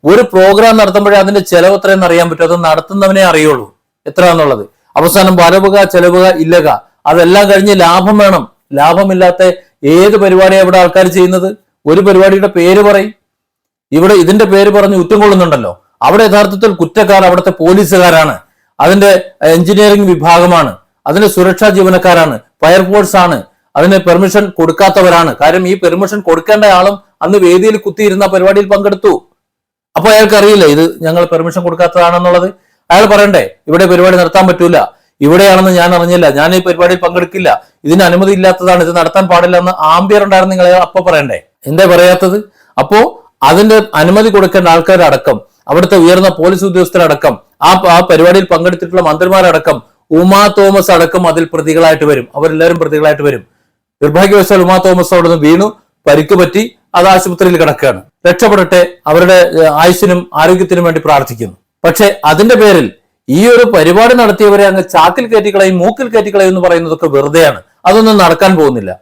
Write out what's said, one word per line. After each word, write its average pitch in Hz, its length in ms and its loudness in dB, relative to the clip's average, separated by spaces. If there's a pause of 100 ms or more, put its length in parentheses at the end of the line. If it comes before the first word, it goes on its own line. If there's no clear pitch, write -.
ഒരു 202 180 2 (100)
പ്രോഗ്രാം 202 440 2
നടത്തുമ്പോഴേ 202 400 0
അതിന്റെ 196 240 0
ചെലവ് 180 340 0
എത്രയെന്ന് 190 320 -2
അറിയാൻ 170 240 0
പറ്റൂ. 160 140 -4
അത് 170 200 -2
നടത്തുന്നവനേ 190 580 -2
അറിയുള്ളൂ 151 560 -2 (280)
എത്രയാന്നുള്ളത്. 147 600 -2 (300)
അവസാനം 185 400 0
വരവുക, 190 480 2
ചെലവുക, 180 420 2
ഇല്ലക, 160 420 0 (380)
അതെല്ലാം 175 440 2
കഴിഞ്ഞ് 196 300 2
ലാഭം 185 380 0
വേണം. 190 300 0 (240)
ലാഭമില്ലാത്ത 180 760 0 (340)
ഏത് 185 320 2
പരിപാടിയാണ് 190 480 2
ഇവിടെ 185 140 2
ആൾക്കാർ 180 300 2
ചെയ്യുന്നത്? 185 480 -2 (300)
ഒരു 165 140 2
പരിപാടിയുടെ 196 460 2
പേര് 190 360 0
പറയും. 202 320 0 (760)
ഇവിടെ 185 220 2
ഇതിന്റെ 196 300 2
പേര് 196 260 2
പറഞ്ഞ് 202 260 0
കുറ്റം 185 240 0
കൊള്ളുന്നുണ്ടല്ലോ. 170 640 -2 (180)
അവിടെ 190 220 2
യഥാർത്ഥത്തിൽ 202 480 0
കുറ്റക്കാർ 190 520 0
അവിടുത്തെ 180 260 0
പോലീസുകാരാണ്, 170 880 0 (420)
അതിന്റെ 190 500 2 (140)
എഞ്ചിനീയറിംഗ് 196 680 2
വിഭാഗമാണ്, 170 640 0 (300)
അതിന്റെ 196 220 0
സുരക്ഷാ 190 400 0
ജീവനക്കാരാണ്, 180 680 0 (260)
ഫയർഫോഴ്സ് 190 520 0
ആണ്, 170 260 -2 (340)
അതിന് 180 220 2
പെർമിഷൻ 185 600 -2
കൊടുക്കാത്തവരാണ്. 170 840 0
കാര്യം 180 280 0
ഈ 190 60 -2
പെർമിഷൻ 190 460 -4
കൊടുക്കേണ്ട 185 440 0
ആളും 196 340 0 (240)
അന്ന് 196 160 0
വേദിയിൽ 185 380 2
കുത്തിയിരുന്ന 196 500 -4
പരിപാടിയിൽ 190 420 0
പങ്കെടുത്തു. 196 580 -2 (680)
അപ്പൊ 175 140 0
അയാൾക്കറിയില്ല 208 540 2
ഇത് 160 380 0
ഞങ്ങൾ 165 220 -2
പെർമിഷൻ 170 380 -6
കൊടുക്കാത്തതാണെന്നുള്ളത്? 175 840 -2 (420)
അയാൾ 196 160 2
പറയണ്ടേ, 202 480 0 (140)
"ഇവിടെ 175 180 0
പരിപാടി 180 300 2
നടത്താൻ 180 320 0
പറ്റൂല, 175 300 0 (420)
ഇവിടെയാണെന്ന് 185 500 2
ഞാൻ 180 240 0
അറിഞ്ഞില്ല, 170 360 0
ഞാൻ 151 240 -2
ഈ 185 80 -2
പരിപാടിയിൽ 175 360 -2
പങ്കെടുക്കില്ല, 175 640 -4 (220)
ഇതിന് 170 180 2
അനുമതി 185 300 0
ഇല്ലാത്തതാണ്, 185 500 0
ഇത് 170 140 -4
നടത്താൻ 175 320 -2
പാടില്ല" 180 300 0
എന്ന് 180 200 -2
ആംബിയർ 190 460 0
ഉണ്ടായിരുന്നു, 190 320 0
നിങ്ങൾ 180 180 2
അപ്പൊ 185 280 -2
പറയണ്ടേ? 143 400 -4 (240)
എന്താ 160 180 0
പറയാത്തത്? 180 520 0 (420)
അപ്പോ 208 380 0 (260)
അതിന്റെ 208 400 2 (120)
അനുമതി 185 340 0
കൊടുക്കേണ്ട 190 400 0
ആൾക്കാരടക്കം, 165 720 0 (280)
അവിടുത്തെ 180 280 0
ഉയർന്ന 180 320 2
പോലീസ് 185 360 -2
ഉദ്യോഗസ്ഥരടക്കം, 170 760 -2 (240)
ആ, 160 100 2
ആ 175 380 0
പരിപാടിയിൽ 175 340 2
പങ്കെടുത്തിട്ടുള്ള 175 580 -4
മന്ത്രിമാരടക്കം, 165 800 -2 (280)
ഉമാ 196 480 0
തോമസ് 196 320 0
അടക്കം 170 380 0
അതിൽ 160 240 -4
പ്രതികളായിട്ട് 160 520 0
വരും. 135 320 -2
അവരെല്ലാവരും 160 420 -2
പ്രതികളായിട്ട് 151 440 -2
വരും. 131 220 -6 (580)
നിർഭാഗ്യവശാൽ 190 580 0
ഉമാ 185 160 0
തോമസ് 180 380 0
അവിടെ 170 140 0
നിന്ന് 165 140 -2
വീണു, 180 340 0 (300)
പരിക്ക് 151 280 0
പറ്റി, 185 420 -2 (180)
അത് 180 120 0
ആശുപത്രിയിൽ 180 500 0
കിടക്കുകയാണ്. 139 460 -2 (260)
രക്ഷപ്പെടട്ടെ, 180 600 0 (180)
അവരുടെ, 175 440 2 (100)
ഏ, 160 40 4
ആയുസ്സിനും 175 720 0
ആരോഗ്യത്തിനും 175 500 0
വേണ്ടി 160 200 -2
പ്രാർത്ഥിക്കുന്നു. 127 520 -4 (280)
പക്ഷെ 202 400 -2
അതിന്റെ 190 300 0
പേരിൽ 196 380 0 (360)
ഈ 180 200 0
ഒരു 240 160 4
പരിപാടി 208 500 2
നടത്തിയവരെ 208 520 2
അങ്ങ് 190 160 -2
ചാക്കിൽ 180 440 -2
കയറ്റിക്കളയും, 196 520 -2
മൂക്കിൽ 233 300 -4
കയറ്റിക്കളയും 202 400 -2
എന്ന് 185 120 -2
പറയുന്നതൊക്കെ 165 460 -2
വെറുതെയാണ്. 143 560 0 (240)
അതൊന്നും 220 320 2
നടക്കാൻ 180 380 0
പോകുന്നില്ല. 123 460 -4